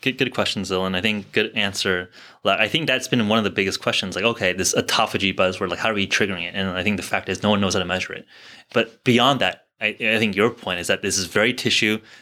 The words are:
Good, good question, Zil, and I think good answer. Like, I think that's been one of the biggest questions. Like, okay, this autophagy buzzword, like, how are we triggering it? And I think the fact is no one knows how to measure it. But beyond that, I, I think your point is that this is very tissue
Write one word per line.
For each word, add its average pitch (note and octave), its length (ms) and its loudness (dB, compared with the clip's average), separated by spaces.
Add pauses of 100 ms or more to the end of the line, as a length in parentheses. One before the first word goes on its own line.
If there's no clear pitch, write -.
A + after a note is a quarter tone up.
Good, C3 160 -2
good B2 160 0
question, G2+ 320 -2
Zil, F#2 200 0
and F#2+ 120 -2
I F2+ 40 -2
think G#2+ 300 -2
good G#2+ 240 0
answer. G2 540 -2 (340)
Like, G2 160 2
I G#2+ 80 2
think D#3+ 200 0
that's B2+ 200 0
been A#2 220 2
one A2+ 80 4
of A2 60 2
the G2 80 0
biggest G2 300 -2
questions. G2 340 -2
Like, F#2+ 100 -2
okay, A2 260 2
this F2+ 240 0
autophagy G#2 580 0
buzzword, F#2 360 0
like, E2+ 100 -4
how A2 120 0
are - 20 -2
we G2 140 0
triggering F#2+ 360 -2
it? F2 120 -10
And F#2+ 140 -2
I F2+ 140 -4
think G#2 140 0
the - 60 -6
fact - 260 -4
is F#2 120 -2
no G#2 100 4
one G2+ 100 4
knows F#2 120 0
how G2+ 60 0
to F2+ 60 -2
measure F2+ 260 -4
it. - 140 -14 (480)
But - 300 -2
beyond B2 360 4
that, F#2 280 -2 (120)
I, G#2+ 200 -2
I A2 180 2
think G#2+ 180 0
your G#2 140 4
point F#2 300 -6
is F2 80 -6
that F#2+ 160 0
this F#2 140 0
is F#2+ 80 -2
very A2 280 2
tissue A2 460 0 (220)